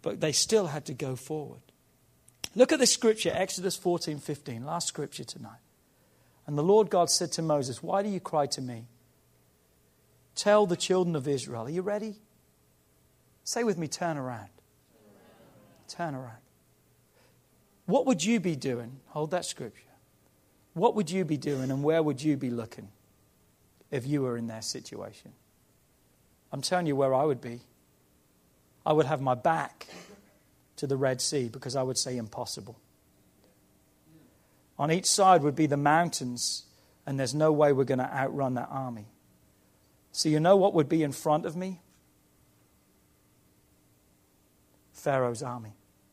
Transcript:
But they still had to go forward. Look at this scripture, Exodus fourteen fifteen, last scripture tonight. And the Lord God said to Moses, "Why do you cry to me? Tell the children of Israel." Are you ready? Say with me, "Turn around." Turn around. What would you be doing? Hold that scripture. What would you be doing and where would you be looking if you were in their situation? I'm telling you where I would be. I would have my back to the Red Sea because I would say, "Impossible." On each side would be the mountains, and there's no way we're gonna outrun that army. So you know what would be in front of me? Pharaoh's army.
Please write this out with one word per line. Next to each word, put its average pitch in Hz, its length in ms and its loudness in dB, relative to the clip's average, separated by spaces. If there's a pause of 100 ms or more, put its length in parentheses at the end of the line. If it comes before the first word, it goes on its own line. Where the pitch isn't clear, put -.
But 160 200 -4
they 156 100 0
still 208 360 2
had 147 180 -8
to 151 80 -10
go 131 220 -6
forward. 135 460 -10 (920)
Look 254 160 6
at 302 80 2
this 247 140 6
scripture, 220 400 2
Exodus 185 420 -2
fourteen 165 440 -4
fifteen, 131 460 -8
last 165 220 -6
scripture - 380 -10
tonight. 117 340 -16 (880)
And 147 100 -4
the 151 60 0
Lord 202 260 6
God 175 220 4
said 170 220 0
to 170 80 -4
Moses, 143 420 -2
"Why 190 180 0
do 208 80 -4
you 190 100 -4
cry 147 280 -2
to 139 140 -6
me? 120 260 -10 (1500)
Tell 208 320 6
the 170 120 0
children 180 380 2
of 139 120 -2
Israel." 123 400 -4
Are - 20 -8
you 180 140 -4
ready? 208 320 -6 (1300)
Say 240 200 -4
with 202 140 0
me, 160 100 -6
"Turn 165 300 -4
around." 120 320 -8 (1400)
Turn 156 280 -6
around. 123 260 -14 (1400)
What 254 220 4
would 175 160 2
you 226 160 2
be 165 160 -2
doing? 123 440 -6 (100)
Hold 156 200 -6
that 180 160 -4
scripture. - 480 -12 (800)
What 226 220 2
would 170 160 0
you 185 120 0
be 151 140 0
doing 131 320 -2
and 135 140 -2
where 160 180 4
would 143 220 0
you 151 120 2
be 135 140 -4
looking 110 400 -8 (1000)
if 131 160 -4
you 143 160 0
were 123 120 0
in 117 120 -6
their 113 160 -10
situation? - 680 -12 (1160)
I'm 139 120 -8
telling 180 240 0
you 143 80 0
where 135 180 4
I 135 120 4
would 135 160 0
be. 120 200 -12 (1200)
I 156 80 2
would 151 120 4
have 135 160 -2
my 131 140 2
back 160 520 -2 (880)
to 143 100 -4
the 135 100 0
Red 131 240 0
Sea 131 260 -2
because 131 280 -10
I 131 80 0
would 131 160 -2
say, 127 180 -4
"Impossible." 113 600 -10 (2000)
On 143 120 -2
each 185 180 0
side 185 360 8
would 143 120 2
be 156 100 4
the 143 100 2
mountains, 143 880 0 (420)
and 139 140 -4
there's 131 160 -2
no 156 160 4
way 147 220 6
we're 135 100 4
gonna 127 300 0
outrun 135 400 -2
that 123 180 -6
army. 123 360 -10 (1040)
So - 160 0
you 151 100 4
know 175 160 8
what 196 180 6
would 147 140 4
be 160 160 2
in 139 80 -2
front 151 340 0
of 170 120 -6
me? 185 240 -8 (3000)
Pharaoh's 127 500 -2
army. 117 320 -12 (380)